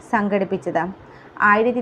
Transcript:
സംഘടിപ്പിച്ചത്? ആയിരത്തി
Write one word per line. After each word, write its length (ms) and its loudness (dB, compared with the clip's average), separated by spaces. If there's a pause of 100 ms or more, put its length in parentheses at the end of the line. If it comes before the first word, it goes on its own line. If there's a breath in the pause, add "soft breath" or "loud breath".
(100)
സംഘടിപ്പിച്ചത്? 720 -2 (680 loud breath)
ആയിരത്തി 320 2